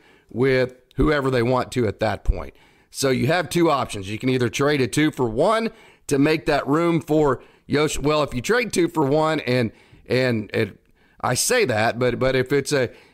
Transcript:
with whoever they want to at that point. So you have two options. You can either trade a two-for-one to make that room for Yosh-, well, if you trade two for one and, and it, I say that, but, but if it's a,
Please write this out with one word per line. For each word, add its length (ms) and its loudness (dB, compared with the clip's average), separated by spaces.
with 460 0
whoever 340 2
they 140 0
want 280 0
to 160 -2
at 120 -6
that 240 -2
point. 300 -4
So 200 -2
you 180 0
have 220 0
two 200 2
options. 400 -4
You 80 -8
can 120 -2
either 200 2
trade 320 0
a 60 0
two-for-one 800 0
to 100 0
make 280 2
that 220 0
room 320 2
for 440 0
Yosh-, 320 0
well, 240 0
if 100 -6
you 80 -4
trade 320 -2
two 140 0
for 180 0
one 360 0
and, 300 0
and 460 0
it, 260 -4
I 140 -2
say 300 0
that, 340 0
but, 200 0
but 160 0
if 160 0
it's 200 0
a, 180 0